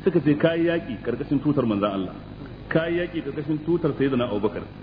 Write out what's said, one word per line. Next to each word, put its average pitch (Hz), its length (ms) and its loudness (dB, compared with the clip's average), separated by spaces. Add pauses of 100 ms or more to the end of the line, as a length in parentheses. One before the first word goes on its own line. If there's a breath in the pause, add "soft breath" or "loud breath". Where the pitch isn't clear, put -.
suka 175 180 4
ce, 147 160 4
"Ka 165 160 4
yi 165 140 2
yaƙi 165 360 -2
ƙarƙashin 139 380 0
tutar 143 240 2
manzon 104 260 2
Allah, 95 220 -2 (540)
ka 165 200 2
yi 170 120 0
yaƙi 165 240 -4
ƙarƙashin 147 420 -4
tutar 170 320 2
Sayyidina 131 320 2
Abubakar, 101 340 -2 (200)